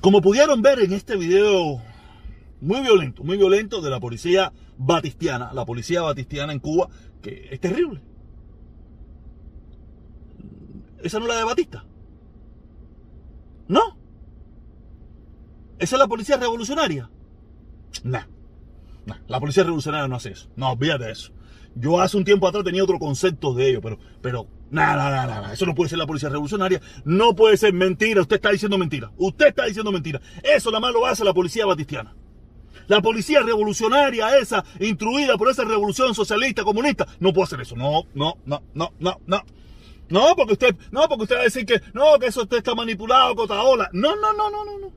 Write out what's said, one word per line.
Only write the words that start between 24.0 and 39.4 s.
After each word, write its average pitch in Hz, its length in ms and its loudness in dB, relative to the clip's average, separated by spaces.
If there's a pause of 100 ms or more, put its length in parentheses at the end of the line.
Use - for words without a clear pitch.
pero, 123 240 -8 (240)
nah, 151 260 0
nah, 143 140 -2
nah, 131 160 -2
nah, 110 160 -8
nah. 101 100 -12
Eso 180 140 -4
no 165 80 -4
puede 165 160 -2
ser 165 80 -6
la 160 80 -4
policía 147 240 -6
revolucionaria. 180 500 -2 (240)
No 190 320 -2
puede 214 220 6
ser 208 160 2
mentira. 190 480 2
Usted 202 140 0
está 208 140 0
diciendo 202 280 0
mentira. 139 400 -6
Usted 196 300 2
está 254 180 0
diciendo 208 260 -4
mentira. 160 300 -6 (200)
Eso 254 280 2
nada 220 100 -2
más 247 140 -2
lo 233 100 2
hace 226 180 -2
la 190 120 2
policía 180 320 0
batistiana. 147 500 -6 (720)
La 202 160 4
policía 226 400 2
revolucionaria 226 960 2
esa, 220 260 0 (160)
instruida 226 560 0
por 220 140 2
esa 262 140 -2
revolución 214 500 0
socialista, 220 500 -2
comunista, 220 420 0 (140)
no 180 140 2
puede 185 100 4
hacer 127 160 -8
eso. 120 160 -14
No, 139 280 -2 (100)
no, 151 320 -4
no, 143 160 -6 (100)
no, 160 260 -6
no, 180 280 -4
no. 190 160 -2 (680)